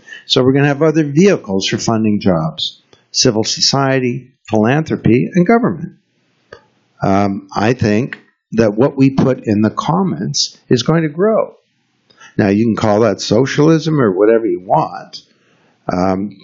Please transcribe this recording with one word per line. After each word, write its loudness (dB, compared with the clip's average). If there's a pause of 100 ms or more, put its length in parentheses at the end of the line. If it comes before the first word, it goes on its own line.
(260)
So 0
we're 4
gonna 2
have -2
other 2
vehicles 0
for -4
funding 0
jobs, -2 (300)
civil 0
society, -2 (160)
philanthropy, 0
and 2
government. -2 (1040)
Um, -2
I 0
think -2 (340)
that 0
what 0
we 4
put 0
in 2
the 2
comments -4 (100)
is 2
going 0
to -2
grow. -2 (840)
Now, 2
you 2
can 0
call 2
that 0
socialism 0
or 2
whatever 2
you -4
want. -4 (720)
Um, -4